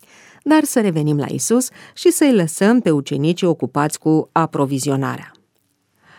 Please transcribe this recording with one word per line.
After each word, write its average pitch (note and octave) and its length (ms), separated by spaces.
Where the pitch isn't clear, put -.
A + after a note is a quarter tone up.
Dar D#4 200
să B3+ 180
revenim D3+ 360
la C#3 120
Isus A3+ 400
și - 180
să-i C#4+ 220
lăsăm G3+ 460
pe F#3 120
ucenicii D3+ 560
ocupați D3 520
cu D#3 320
aprovizionarea. C3+ 1000